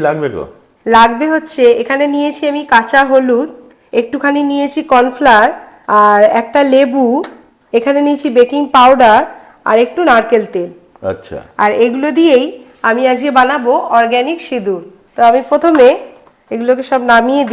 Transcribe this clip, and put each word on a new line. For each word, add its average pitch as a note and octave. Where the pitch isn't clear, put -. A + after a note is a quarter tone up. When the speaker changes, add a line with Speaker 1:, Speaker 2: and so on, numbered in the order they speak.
Speaker 1:
লাগবে D3+
গো? D#2
Speaker 2:
লাগবে A#3
হচ্ছে, D#4
এখানে C4+
নিয়েছি D4
আমি D4
কাঁচা A#3
হলুদ, C4
একটুখানি C#4+
নিয়েছি C#4+
কর্নফ্লাওয়ার, B3+
আর G#3
একটা A#3
লেবু, C4
এখানে C#4
নিয়েছি C#4+
বেকিং B3
পাউডার, B3
আর A3
একটু A#3+
নারকেল A3+
তেল। F3
Speaker 1:
আচ্ছা। -
Speaker 2:
আর G#3
এগুলো C4
দিয়েই D4
আমি A3+
আজকে B3+
বানাবো B3+
অর্গানিক B3
সিঁদুর। G3
তো -
আমি B3
প্রথমে D4
এগুলোকে B3
সব C4
নামিয়ে B3